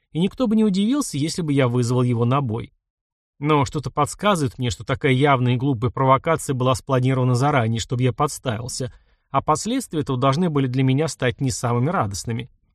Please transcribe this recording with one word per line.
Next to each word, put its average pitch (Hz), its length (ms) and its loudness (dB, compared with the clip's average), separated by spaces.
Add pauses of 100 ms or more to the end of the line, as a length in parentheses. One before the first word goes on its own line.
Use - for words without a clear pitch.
(120)
и 151 60 -4
никто 196 280 0
бы 220 100 2
не 220 80 4
удивился, 214 540 0
если 151 240 -2
бы 151 100 -2
я 135 160 4
вызвал 123 340 2
его 120 220 2
на 127 160 2
бой. 117 320 -6 (640)
Но 147 280 2
что-то 143 240 -6
подсказывает 151 640 0
мне, 123 140 -4
что 107 140 -10
такая 135 280 0
явная 127 420 4
и 123 40 -2
глупая 123 320 0
провокация 135 640 0
была 127 200 2
спланирована 127 600 0
заранее, 120 460 0
чтобы 123 220 -4
я 123 120 2
подставился, 123 800 -6 (340)
а 135 140 -2
последствия 175 580 -2
этого 135 160 -2
должны 139 320 2
были 143 200 0
для 135 160 0
меня 135 240 2
стать - 340 -4
не 135 80 0
самыми 120 400 0
радостными. 120 580 -4 (260)